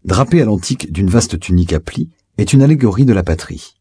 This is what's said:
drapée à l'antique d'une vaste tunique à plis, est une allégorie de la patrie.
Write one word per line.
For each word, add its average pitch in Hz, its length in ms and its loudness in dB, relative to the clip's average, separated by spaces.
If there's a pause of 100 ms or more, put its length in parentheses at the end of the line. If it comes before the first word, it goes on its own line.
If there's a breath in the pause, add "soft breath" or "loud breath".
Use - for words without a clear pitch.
drapée 127 360 0
à 127 40 2
l'antique 92 460 -4
d'une 92 180 0
vaste 98 300 0
tunique 87 340 0
à 78 60 -2
plis, - 300 -8 (280)
est 104 160 0
une 135 80 6
allégorie 135 440 2
de 123 80 4
la 95 100 0
patrie. - 580 -6